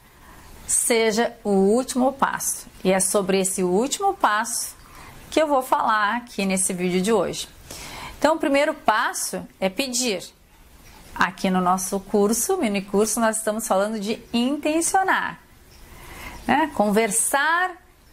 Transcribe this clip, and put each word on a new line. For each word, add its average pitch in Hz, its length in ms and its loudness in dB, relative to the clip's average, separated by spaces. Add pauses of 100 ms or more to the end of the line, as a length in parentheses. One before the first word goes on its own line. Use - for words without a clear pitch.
(680)
seja 226 800 0
o 208 60 0
último 247 600 2
passo. - 540 -4 (160)
E 190 80 2
é 190 100 4
sobre 190 400 2
esse 185 220 -2
último 277 520 2
passo 226 600 0 (560)
que 302 100 4
eu 311 60 4
vou 285 160 2
falar 220 540 0
aqui 240 300 -6
nesse 190 260 0
vídeo 180 300 0
de 214 100 2
hoje. 170 360 -2 (720)
Então, 320 180 2
o - 20 -6
primeiro 294 340 2
passo 233 760 -2 (140)
é 190 80 0
pedir. 240 560 -4 (920)
Aqui 185 360 0
no 185 100 2
nosso 185 400 0
curso, 220 560 0
mini 202 260 0
curso, 214 380 0
nós 220 160 2
estamos 214 300 -4
falando 214 320 0
de 208 240 -6 (100)
intencionar, 294 1080 0 (1080)
né? 294 280 2
Conversar 285 1000 2 (400)